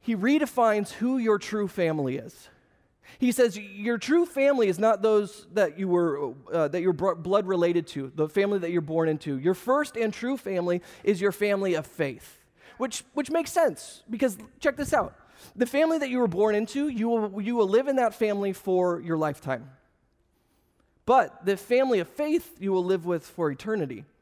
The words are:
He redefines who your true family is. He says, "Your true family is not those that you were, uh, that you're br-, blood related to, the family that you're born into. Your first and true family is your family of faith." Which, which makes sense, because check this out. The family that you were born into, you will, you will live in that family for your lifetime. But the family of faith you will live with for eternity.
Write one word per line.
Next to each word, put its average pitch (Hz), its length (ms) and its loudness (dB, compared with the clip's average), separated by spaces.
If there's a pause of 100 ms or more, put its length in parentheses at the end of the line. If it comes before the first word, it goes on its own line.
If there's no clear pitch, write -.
He 226 160 -4
redefines 226 760 2
who 254 260 -2
your 220 200 2
true 208 300 -4
family 156 480 -2
is. - 320 -14 (680)
He 247 120 2
says, 233 280 2
"Your 208 400 -4
true 339 260 2
family 269 440 2
is 175 100 0
not 208 240 2
those 214 500 0
that 175 260 0
you 190 80 -2
were, 156 460 0 (180)
uh, 160 180 0
that 175 120 -2
you're 180 140 2
br-, 175 180 0
blood 180 340 0
related 175 420 2
to, 135 260 -8
the 151 160 -2
family 202 300 0
that 170 100 -6
you're 175 100 0
born 160 300 0
into. 151 280 -4
Your 160 140 0
first 262 460 0
and 220 160 -2
true 247 240 -4
family 180 420 -2 (220)
is 196 180 2
your 196 100 2
family 196 440 0
of 156 120 -4
faith." - 520 -6 (380)
Which, - 280 -6 (100)
which 285 160 -4
makes 330 220 -2
sense, - 580 -2
because 226 260 -2 (220)
check 277 180 -2
this 285 160 -4
out. 240 220 0 (400)
The 226 100 2
family 320 340 2
that 277 120 -2
you 254 80 -2
were 247 80 2
born 208 300 2
into, 277 320 -2
you 233 200 -2
will, 214 320 0
you 220 140 -4
will 220 140 2
live 233 180 4
in 277 100 0
that 240 200 0
family 202 360 0
for 180 480 0
your 165 160 -2
lifetime. 139 540 -4 (1400)
But 214 400 2
the 196 100 0
family 247 440 2
of 165 80 -4
faith - 500 -2
you 196 140 -2
will 185 120 2
live 180 220 0
with 175 180 -2
for 170 240 -4
eternity. 143 560 -6 (180)